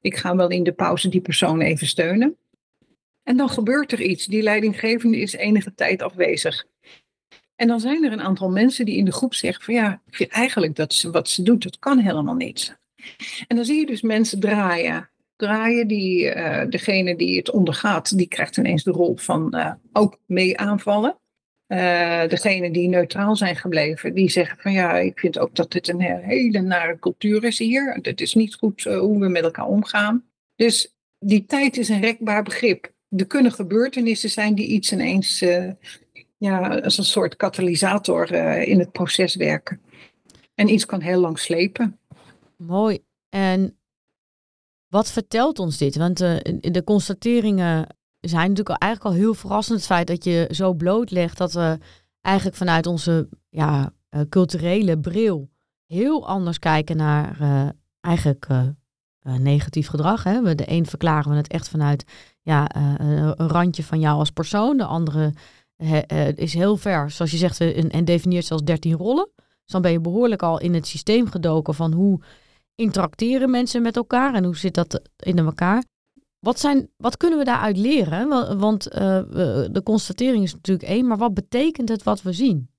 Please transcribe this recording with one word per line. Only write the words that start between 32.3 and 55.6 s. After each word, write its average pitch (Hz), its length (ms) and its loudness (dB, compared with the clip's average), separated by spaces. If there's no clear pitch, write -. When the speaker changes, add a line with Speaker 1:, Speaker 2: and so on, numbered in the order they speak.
Speaker 1:
begrip. - 500 -2
Er 190 180 -2
kunnen 262 260 4
gebeurtenissen 226 800 -2
zijn 214 240 0
die 196 120 -2
iets 214 260 0
ineens, 185 500 0
eh, 180 280 2
ja, 185 400 0
als - 200 0
een 196 60 -2
soort - 320 0
katalysator, 180 960 0
eh, 165 360 0
in 196 100 6
het 175 140 0
proces 175 420 0
werken. 156 460 -4
En 208 140 2
iets 208 180 2
kan 190 140 -6
heel 180 200 0
lang 165 180 0
slepen. 190 600 -2
Speaker 2:
Mooi. 190 420 -2
En 190 480 0
wat 208 220 0
vertelt 233 480 -2
ons 165 200 -4
dit? 143 180 0
Want, 175 240 0
eh, 170 160 2
de 180 240 -2
constateringen 196 1000 0
zijn 170 280 0
natuurlijk 202 200 0
al, - 200 -2
eigenlijk 214 260 -2
al 170 60 2
heel 214 140 2
verrassend. 208 440 -2
Het - 80 -6
feit 175 200 2
dat 175 180 -4
je 170 260 2
zo 185 240 0
blootlegt 180 640 0
dat 170 140 -2
we 165 260 0
eigenlijk 190 360 0
vanuit 165 300 2
onze, 165 420 0
ja, 151 440 0
eh, 147 200 -4
culturele 175 720 0
bril 170 520 -2